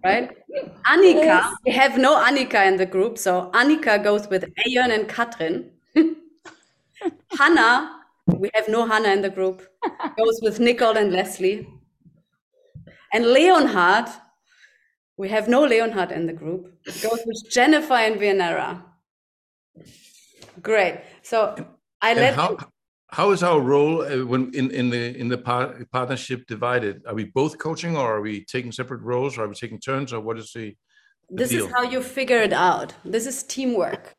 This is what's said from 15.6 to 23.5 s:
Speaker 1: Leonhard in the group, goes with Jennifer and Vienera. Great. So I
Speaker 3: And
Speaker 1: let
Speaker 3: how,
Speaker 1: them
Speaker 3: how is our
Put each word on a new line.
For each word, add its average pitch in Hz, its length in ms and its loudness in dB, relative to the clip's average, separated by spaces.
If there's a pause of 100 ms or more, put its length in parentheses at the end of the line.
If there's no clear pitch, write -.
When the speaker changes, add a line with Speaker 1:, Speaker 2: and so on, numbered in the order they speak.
Speaker 1:
Leonhard 220 480 0
in 165 140 -4
the 160 160 -6
group, 175 200 -8 (440)
goes 233 220 -2
with 220 120 -4 (100)
Jennifer 285 560 4
and 220 140 0
Vienera. 175 500 0 (2000)
Great. 196 280 2 (260)
So 233 160 -4 (640)
I 226 80 2
Speaker 3:
And 240 100 2
Speaker 1:
let 262 140 4
Speaker 3:
how, 160 200 0
Speaker 1:
them - 140 -14 (500)
Speaker 3:
how 196 120 4
is 175 140 2
our 165 160 4